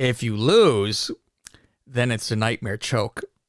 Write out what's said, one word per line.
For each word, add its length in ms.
If 220
you 120
lose, 760
then 260
it's 200
a 40
nightmare 420
choke. 440